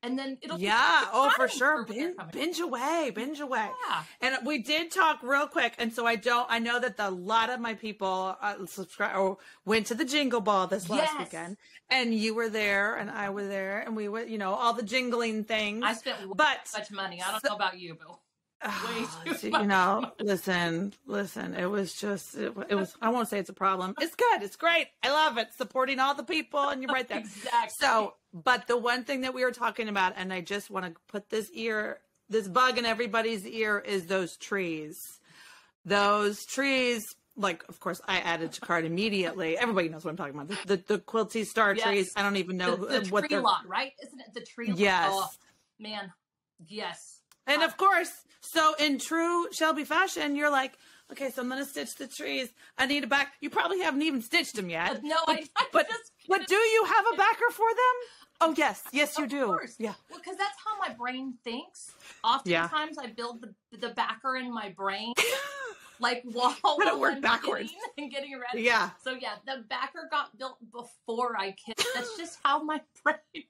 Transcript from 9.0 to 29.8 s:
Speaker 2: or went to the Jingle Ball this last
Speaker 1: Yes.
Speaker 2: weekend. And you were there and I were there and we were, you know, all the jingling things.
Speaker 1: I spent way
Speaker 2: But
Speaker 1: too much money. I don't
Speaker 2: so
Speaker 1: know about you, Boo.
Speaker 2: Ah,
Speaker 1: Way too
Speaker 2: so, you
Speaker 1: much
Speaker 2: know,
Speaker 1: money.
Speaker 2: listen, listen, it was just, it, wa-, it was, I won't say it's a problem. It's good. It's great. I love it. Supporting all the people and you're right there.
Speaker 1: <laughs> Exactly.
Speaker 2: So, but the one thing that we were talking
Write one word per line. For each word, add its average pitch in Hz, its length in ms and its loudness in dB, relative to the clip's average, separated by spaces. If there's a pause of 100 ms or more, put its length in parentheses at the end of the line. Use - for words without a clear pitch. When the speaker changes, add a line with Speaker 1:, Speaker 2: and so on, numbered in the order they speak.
Speaker 2:
or 190 220 2 (300)
went 214 220 2
to 233 60 0
the 269 120 0
Jingle 254 340 2
Ball 196 280 4
this 185 200 -2
last 277 140 2 (100)
Speaker 1:
Yes. 302 60 -4
Speaker 2:
weekend. 170 400 -8 (320)
And 247 240 2
you 220 200 2
were 226 140 0
there 208 460 2
and 220 160 -6
I 202 180 -6
were 196 180 -6
there 196 340 -4
and 226 140 -6
we 214 140 -4
were, 220 140 -4
you 220 160 -6
know, 190 160 0
all 233 180 2
the 226 100 -2
jingling 226 640 0
things. 214 400 -2
Speaker 1:
I 220 80 2
spent 233 340 -6
way 190 80 -10
Speaker 2:
But 294 300 2
Speaker 1:
too - 140 -8
much 208 120 -8
money. 190 300 -6
I 185 120 -2
don't 214 100 -2
Speaker 2:
so - 80 0
Speaker 1:
know 202 60 -4
about 185 220 -2
you, 175 160 -12
Boo. 160 220 -20 (460)
Speaker 2:
Ah, 214 280 -6 (340)
Speaker 1:
Way 330 80 -2
too - 60 -4
Speaker 2:
so, - 80 -6
you 220 60 -2
Speaker 1:
much 214 140 2
Speaker 2:
know, 196 360 4
Speaker 1:
money. - 180 -8
Speaker 2:
listen, 180 720 0 (140)
listen, 202 480 -6
it 180 100 -2
was 196 300 -2
just, - 420 -6
it, 220 180 -4
wa-, 202 140 -8
it 208 60 2
was, 196 260 -2
I 226 80 0
won't 240 200 0
say 202 100 -4
it's 185 100 -6
a 196 60 -14
problem. 185 460 0
It's 320 140 -2
good. 427 280 2
It's 202 140 -10
great. 330 320 2 (140)
I 247 80 2
love 294 280 4
it. 226 180 -2
Supporting 262 420 -2
all 269 160 2
the 277 100 -6
people 294 440 -2
and 269 140 -4
you're 277 100 -2
right 254 160 0
there. 202 100 -4
Speaker 1:
<laughs> - 20 -4
Exactly. 233 580 -2
Speaker 2:
So, 226 360 2 (200)
but 240 340 0
the 240 80 4
one 240 280 0
thing 262 180 -2
that 262 100 -2
we 254 140 0
were 247 40 2
talking 233 380 -2